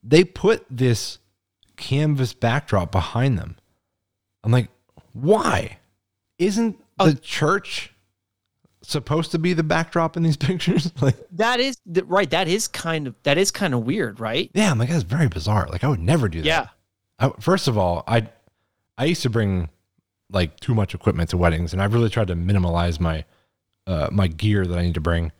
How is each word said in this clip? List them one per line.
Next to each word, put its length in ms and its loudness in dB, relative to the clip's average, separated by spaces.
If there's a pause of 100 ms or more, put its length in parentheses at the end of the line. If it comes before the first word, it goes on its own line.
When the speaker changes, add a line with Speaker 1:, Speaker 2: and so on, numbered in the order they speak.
Speaker 1:
they 220 6
put 460 0
this 480 0 (580)
canvas 560 0
backdrop 580 -2
behind 480 0
them. 180 -10 (880)
I'm 80 0
like, 160 2 (440)
"Why? 680 0 (600)
Isn't 380 0 (220)
Speaker 2:
Oh. 120 4
Speaker 1:
the 100 2
church 720 -4 (880)
supposed 500 -4
to 60 -2
be 140 0
the 100 0
backdrop 540 -2
in 60 0
these 140 2
<laughs> 140 -2
pictures?" 500 0
Like 160 2 (160)
Speaker 2:
That 280 0
is 160 -2 (160)
th-, 140 0
right. 240 2
That 180 0
is 200 -2
kind 380 -6
of, 80 -10 (100)
that 140 4
is 120 2
kind 240 -2
of 100 0
weird, 360 -4
right? 340 -4
Speaker 1:
Yeah, 160 4
I'm 80 2
like, 100 0
"That's 140 0
very 260 0
bizarre. 420 0
Like, 140 -4
I 40 2
would 120 0
never 280 2
do 140 -4
that." 40 -2
Speaker 2:
Yeah. 200 0 (520)
Speaker 1:
I, 120 2 (100)
first 280 2
of 80 0
all, 300 0
I, 220 0 (680)
I 100 -2
used 160 0
to 80 0
bring, 380 0 (640)
like, 300 -2
too 140 0
much 200 0
equipment 360 -2
to 60 -2
weddings, 360 2
and 100 -2
I've 120 0
really 160 2
tried 180 -2
to 80 -4
minimalize 640 0
my, 240 -2 (600)
uh, 260 -2
my 160 2
gear 380 0
that 120 -2
I 40 0
need 120 0
to 60 -2
bring. 400 0